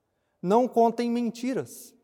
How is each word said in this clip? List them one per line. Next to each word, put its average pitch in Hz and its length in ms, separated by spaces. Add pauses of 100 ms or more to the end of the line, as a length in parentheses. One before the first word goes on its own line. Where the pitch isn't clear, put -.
(420)
não 220 260
contem 233 420
mentiras. 233 960